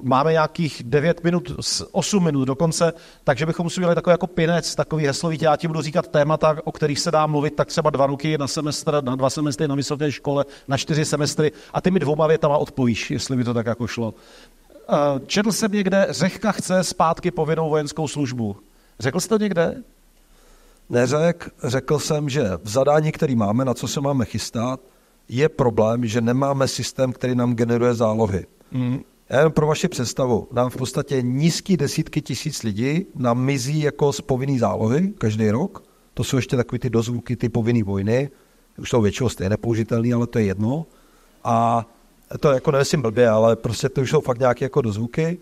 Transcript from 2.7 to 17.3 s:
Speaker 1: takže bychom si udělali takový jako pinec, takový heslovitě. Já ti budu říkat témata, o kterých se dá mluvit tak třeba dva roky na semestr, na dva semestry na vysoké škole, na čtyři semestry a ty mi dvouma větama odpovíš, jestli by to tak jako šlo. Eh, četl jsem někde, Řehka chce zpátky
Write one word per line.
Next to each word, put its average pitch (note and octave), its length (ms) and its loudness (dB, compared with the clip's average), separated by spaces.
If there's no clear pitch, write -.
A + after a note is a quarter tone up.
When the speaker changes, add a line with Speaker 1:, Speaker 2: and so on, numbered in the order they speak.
Speaker 1:
takže D3 220 0
bychom E3+ 240 -2
si F#3+ 100 -6
udělali E3+ 140 2
takový E3 180 2
jako E3+ 140 2
pinec, E3+ 480 0
takový D#3 320 -2
heslovitě. D#3 380 -2
Já D3+ 120 4
ti E3+ 120 -4
budu D#3 140 -2
říkat D#3 260 -2
témata, D3+ 560 2
o D#3 80 -8
kterých D3 280 -2
se F3 100 -2
dá D#3 160 4
mluvit D3 280 0
tak D3 140 0
třeba D3+ 220 0
dva C#3 160 2
roky D3 320 -2
na C#3+ 80 -4
semestr, D3 580 -2
na B2+ 120 -2
dva C3 140 2
semestry D3 380 -2
na C#3 60 -2
vysoké C#3+ 380 -2
škole, C#3 320 -2
na C#3 80 0
čtyři D3+ 280 0
semestry D3 480 0
a - 80 -2
ty F#3 100 2
mi F#3 100 2
dvouma D3+ 260 2
větama D3+ 300 4
odpovíš, B2+ 540 0
jestli B2+ 260 -2
by B2 80 2
to A#2+ 100 -2
tak A#2 120 -2
jako A#2 200 -2
šlo. A2 280 -6
Eh, C#3+ 360 2
četl G#3+ 260 0
jsem G#3+ 200 0
někde, G3 380 2
Řehka F#3+ 420 -2
chce F#3 320 0
zpátky E3+ 460 0